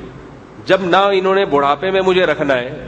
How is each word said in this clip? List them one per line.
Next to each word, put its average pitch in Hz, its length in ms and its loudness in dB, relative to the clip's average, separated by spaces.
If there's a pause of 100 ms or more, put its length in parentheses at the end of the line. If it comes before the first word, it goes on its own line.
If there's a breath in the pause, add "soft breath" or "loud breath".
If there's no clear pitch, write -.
(680)
جب 190 180 2
نہ 180 180 2 (100)
انہوں 190 220 2
نے 196 120 2
بڑھاپے 143 440 0
میں 190 160 2
مجھے 185 200 2
رکھنا 147 280 0
ہے، 123 140 -2 (180)